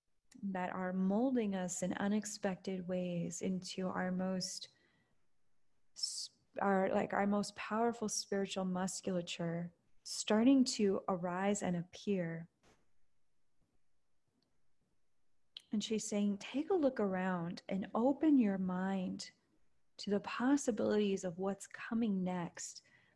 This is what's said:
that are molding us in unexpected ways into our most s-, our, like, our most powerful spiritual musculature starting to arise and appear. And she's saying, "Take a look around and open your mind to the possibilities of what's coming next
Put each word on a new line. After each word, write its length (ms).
that 200
are 200
molding 600
us 280
in 120
unexpected 960
ways 520
into 480
our 220
most 580
s-, 340
our, 320
like, 200
our 140
most 300
powerful 520
spiritual 560
musculature 1080
starting 640
to 440
arise 540
and 140
appear. 720
And 120
she's 180
saying, 360
"Take 320
a 40
look 240
around 720
and 260
open 460
your 180
mind 720
to 120
the 100
possibilities 1000
of 160
what's 300
coming 560
next 580